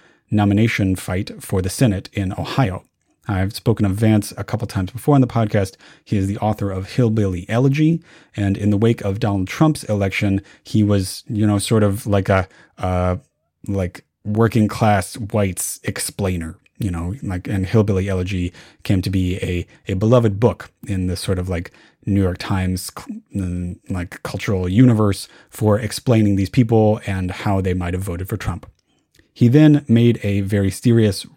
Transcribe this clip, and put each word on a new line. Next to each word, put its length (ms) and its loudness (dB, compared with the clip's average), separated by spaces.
nomination 680 2
fight 360 -6
for 180 -2
the 80 -2
Senate 440 0
in 200 -4
Ohio. 520 -4
I've 280 -2
spoken 300 0
of 80 0
Vance 440 2
a 60 -6
couple 240 -6
times 240 -4
before 240 0
on 60 6
the 60 4
podcast. 480 -2
He 140 -2
is 100 0
the 100 -4
author 340 -2
of 200 -8
Hillbilly 580 0
Elegy, 520 2
and 200 0
in 140 0
the 80 2
wake 240 2
of 180 -4
Donald 280 -2
Trump's 380 0
election, 560 0
he 200 2
was, 440 0
you 200 -2
know, 100 2
sort 260 2
of 220 0
like 240 0
a, 180 2
uh, 400 -2
like, 380 -6
working 440 2
class 500 0
whites 640 -4
explainer, 760 -6
you 140 -2
know, 320 -6
like, 240 -6
and 180 -2
Hillbilly 440 0
Elegy 440 -4
came 180 0
to 80 -4
be 280 0
a, 280 -4
a 80 -2
beloved 440 2
book 300 0
in 200 -4
the 80 -4
sort 240 -4
of, 100 -6
like, 220 -6
New 160 2
York 160 0
Times, 580 -4
cl-, 260 -12
mm, 440 -6
like, 320 -8
cultural 480 -4
universe 580 4
for 300 2
explaining 560 2
these 140 0
people 580 4
and 240 -4
how 280 -2
they 140 0
might 220 -2
have 80 -4
voted 260 -8
for 80 -4
Trump. 300 -8
He 160 4
then 400 6
made 340 4
a 180 0
very 300 0
serious 540 2